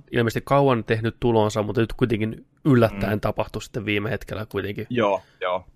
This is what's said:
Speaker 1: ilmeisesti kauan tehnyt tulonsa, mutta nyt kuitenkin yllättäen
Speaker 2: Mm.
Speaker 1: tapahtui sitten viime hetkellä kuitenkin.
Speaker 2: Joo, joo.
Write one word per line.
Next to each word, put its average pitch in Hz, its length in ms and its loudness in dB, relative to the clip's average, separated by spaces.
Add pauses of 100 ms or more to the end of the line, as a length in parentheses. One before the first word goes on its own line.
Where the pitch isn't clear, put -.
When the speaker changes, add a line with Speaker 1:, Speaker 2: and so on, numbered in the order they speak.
(120)
Speaker 1:
ilmeisesti 117 340 0
kauan 135 380 2
tehnyt 113 360 -2
tulonsa, 110 440 2
mutta 107 180 0
nyt 113 120 0
kuitenkin 110 520 -2 (200)
yllättäen 107 520 4
Speaker 2:
Mm. 101 40 -6
Speaker 1:
tapahtui 107 400 -4
sitten - 240 -8
viime 104 260 -2
hetkellä 101 340 -8
kuitenkin. 101 440 -6
Speaker 2:
Joo, 101 320 2 (200)
joo. 90 240 -2 (100)